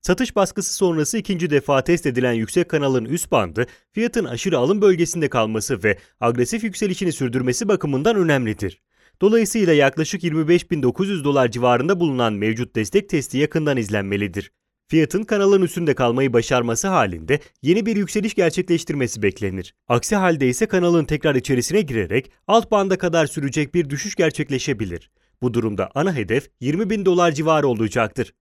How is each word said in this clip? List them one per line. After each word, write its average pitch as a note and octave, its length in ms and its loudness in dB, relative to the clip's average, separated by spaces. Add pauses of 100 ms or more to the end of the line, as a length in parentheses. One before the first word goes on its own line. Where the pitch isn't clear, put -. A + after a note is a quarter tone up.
Satış F#3+ 360 -2
baskısı F#3+ 380 -2
sonrası E3+ 440 0
ikinci F3+ 320 -4
defa C#3 340 2
test E3+ 220 0
edilen B2 260 0
yüksek A#2 360 0
kanalın C3+ 360 0
üst C#3 260 -6
bandı, G#2+ 360 0 (260)
fiyatın A3+ 320 -2
aşırı A#2+ 340 -2
alım F#3 240 2
bölgesinde E3+ 460 2
kalması A2 560 -2
ve G#2 140 2 (220)
agresif B2 440 0
yükselişini F#3+ 480 -2
sürdürmesi C3 560 -2
bakımından E3 480 0
önemlidir. B2+ 680 0 (380)
Dolayısıyla G#3+ 520 2
yaklaşık D3+ 520 2
yirmi D#3 240 0
beş F3 220 2
bin D3+ 120 -2
dokuz D3+ 260 0
yüz F3 160 -4
dolar C3+ 260 2
civarında B2 500 2
bulunan B2 320 0
mevcut A2 440 -2
destek G3 320 0
testi C3 300 -4
yakından D3 380 0
izlenmelidir. G2+ 760 -4 (360)
Fiyatın D#3+ 360 0
kanalın G3 380 2
üstünde E3 320 -2
kalmayı B2+ 380 0
başarması A#2+ 560 0
halinde G#2+ 520 0 (220)
yeni F#3+ 240 2
bir A3 100 -2
yükseliş G3+ 380 -2
gerçekleştirmesi E3 880 -2
beklenir. F#2+ 520 -4 (140)
Aksi A#2+ 280 0
halde E3 320 2
ise B2+ 180 0
kanalın F3 380 2
tekrar D3 300 0
içerisine C#3 460 0
girerek A#2 500 -2 (180)
alt G#3+ 220 4
banda G3 280 0
kadar E3 280 0
sürecek C#3 480 -4
bir E3 160 0
düşüş D3 240 -8
gerçekleşebilir. C3 960 -4 (320)
Bu B2 120 -2
durumda A2 400 -2
ana F3 200 0
hedef A2 360 -2 (100)
yirmi E3+ 300 -2
bin G#3 160 0
dolar F3 260 4
civarı D3+ 360 2
olacaktır. A2+ 720 -2